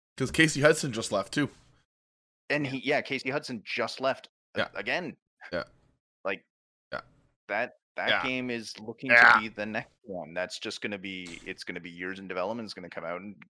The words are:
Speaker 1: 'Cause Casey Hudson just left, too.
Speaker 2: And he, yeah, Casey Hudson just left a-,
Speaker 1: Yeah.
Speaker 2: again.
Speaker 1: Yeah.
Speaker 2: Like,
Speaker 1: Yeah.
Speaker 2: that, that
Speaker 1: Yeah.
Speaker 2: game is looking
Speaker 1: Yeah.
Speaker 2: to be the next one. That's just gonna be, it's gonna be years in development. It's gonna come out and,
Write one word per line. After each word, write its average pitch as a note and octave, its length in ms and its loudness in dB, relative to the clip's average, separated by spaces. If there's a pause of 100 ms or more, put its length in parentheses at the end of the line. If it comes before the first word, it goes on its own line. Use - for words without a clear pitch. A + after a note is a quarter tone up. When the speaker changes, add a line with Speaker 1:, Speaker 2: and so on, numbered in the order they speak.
(180)
Speaker 1:
'Cause C3 120 -2
Casey D3 320 4
Hudson D3+ 320 4
just A2 180 -4
left, G2 220 0
too. C#3+ 160 2 (1000)
Speaker 2:
And C#3+ 160 0
he, C3 180 -4
yeah, C#3 160 4
Casey C3 300 -4
Hudson C3 340 -4
just - 360 -4
left C3 280 0 (260)
a-, G#2+ 40 0
Speaker 1:
Yeah. - 160 0
Speaker 2:
again. C3 400 -4 (360)
Speaker 1:
Yeah. F2 120 -2 (600)
Speaker 2:
Like, F#2+ 220 -6 (460)
Speaker 1:
Yeah. - 100 -8 (460)
Speaker 2:
that, A2+ 300 -2 (180)
that G#2 140 -2
Speaker 1:
Yeah. G2+ 140 2
Speaker 2:
game B2+ 280 -4
is A2+ 280 -8
looking A2+ 300 -8
Speaker 1:
Yeah. A#2+ 240 12
Speaker 2:
to A2 60 8
be A2 80 0
the G#2 180 -6
next A2 380 -6
one. E2+ 320 -10
That's F2+ 240 -4
just - 220 -8
gonna G#2 180 -6
be, F#2 440 -10
it's F#2 200 -10
gonna F2+ 160 -8
be E2+ 100 -12
years F2+ 300 -8
in G2 80 -12
development. G2 400 -4
It's - 80 -12
gonna F2+ 140 -12
come E2 160 -10
out F2 160 -6
and, G2+ 140 -14 (140)